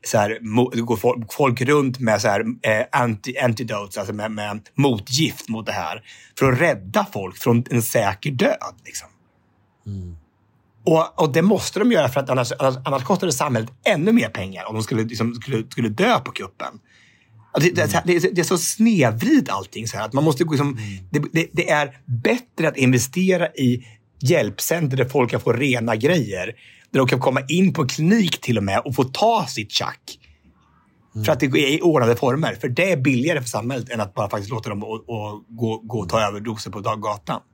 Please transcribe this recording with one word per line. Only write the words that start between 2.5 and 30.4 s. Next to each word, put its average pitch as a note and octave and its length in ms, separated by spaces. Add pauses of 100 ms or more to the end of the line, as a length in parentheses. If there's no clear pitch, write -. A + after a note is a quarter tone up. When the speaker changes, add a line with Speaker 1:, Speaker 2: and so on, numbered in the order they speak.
Speaker 1:
anti-, A#2+ 420
antidotes, A2 540
alltså G#2 160
med, G#2+ 180
med G#2 300 (140)
motgift C3+ 760
mot A2 160
det G#2+ 60
här, F2+ 300 (380)
för C3+ 120
att B2 100
rädda A2+ 520
folk F#2+ 240
från A#2 320
en A#2+ 120
säker A2 500
död, - 440 (100)
liksom. - 220 (800)
Speaker 2:
Mm. F#2 280 (680)
Speaker 1:
Och, E3 360
och D3+ 120
det D#3+ 80
måste F#3 380
de A#3+ 120
göra, D3+ 180
för C#3 100
att C#3 100
annars, B2+ 300
annars, C3 160 (100)
annars C#3 180
kostar F#3 240
det D3+ 60
samhället A#2+ 360 (160)
ännu F#3+ 260
mer A#2 180
pengar F#2+ 360
om G#2+ 100
de A2 80
skulle, A2 200
liksom, A2+ 320
skulle, A2+ 340
skulle A#2+ 200
dö G3+ 300
på - 120
kuppen. - 360 (880)
Alltså, D3 200
det, D#3+ 120 (200)
det, F3 140
det, F3 160
det F3 60
är D#3+ 40
så F#3 120
snedvrid F#3+ 920
allting G2+ 380
så G2+ 100
här, G#2+ 80
att A2 80
man C#3 100
måste D#3+ 200
liksom, C#3+ 240 (100)
Speaker 2:
Mm. G2+ 340
Speaker 1:
det, G3+ 80 (140)
det, E3 200
det E3+ 160
är D3 280 (260)
bättre A#3 440
att C#3 100
investera E3+ 680
i B2 380 (360)
hjälpcenter C3+ 760
där C#3 80
folk C3 260
kan A#2+ 80
få A#2+ 140
rena A#2+ 420
grejer, G#2+ 500 (460)
där C3+ 80
de C3 80
kan B2+ 120
komma C3 280
in F3 260
på D3+ 140
klinik F3 540
till A#2 160
och G2+ 60
med G2 160
och B2 160
få C#3 80
ta G3+ 460
sitt G#2+ 220
tjack. - 480 (960)